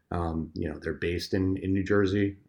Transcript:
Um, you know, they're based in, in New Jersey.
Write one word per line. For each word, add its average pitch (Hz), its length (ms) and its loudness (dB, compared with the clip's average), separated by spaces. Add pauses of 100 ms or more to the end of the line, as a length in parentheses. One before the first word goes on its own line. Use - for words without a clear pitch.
Um, 82 440 -2
you 90 140 -4
know, 76 140 -6
they're 80 120 -4
based 87 400 -4
in, 95 240 2
in 95 160 -2
New 98 100 2
Jersey. 101 540 2 (120)